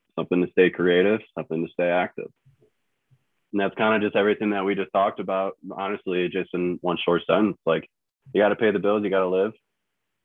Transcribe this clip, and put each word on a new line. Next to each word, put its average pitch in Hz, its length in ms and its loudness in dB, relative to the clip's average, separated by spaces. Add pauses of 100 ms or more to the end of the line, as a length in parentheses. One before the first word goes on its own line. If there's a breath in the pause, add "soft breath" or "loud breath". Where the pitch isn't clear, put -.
(140)
something 90 300 0
to 87 80 -6
stay 90 180 4
creative, 90 500 2 (160)
something 82 300 -6
to - 60 -16
stay 87 180 -2
active. 90 380 -4 (1200)
And 101 80 -2
that's 98 140 -2
kinda 110 260 2
just 104 160 -2
everything 104 340 2
that 98 140 -2
we 98 100 0
just 95 180 -6
talked 104 280 0
about, 95 360 -4 (160)
honestly, 92 560 -4
just 90 260 -6
in 90 260 -2
one 87 240 -2
short 85 220 2
sentence. 98 400 0
Like, 82 220 0 (440)
you 98 80 2
gotta 101 160 4
pay 110 140 2
the 101 80 0
bills, 101 240 0
you 98 80 -2
gotta 95 180 0
live, 95 240 0 (720)